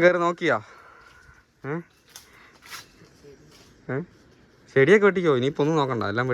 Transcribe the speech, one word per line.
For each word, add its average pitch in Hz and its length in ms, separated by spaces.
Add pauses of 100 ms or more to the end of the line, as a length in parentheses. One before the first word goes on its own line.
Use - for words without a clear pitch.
കയറി 175 220
നോക്കിയാ? 170 320 (1120)
ഏ? 165 100 (2250)
ഏ? 135 40 (760)
ചെടിയൊക്കെ 190 320
വെട്ടിക്കോ, 175 320
ഇനിയിപ്പോ 135 240
ഒന്നും 160 180
നോക്കണ്ട, 113 320
എല്ലാം 123 180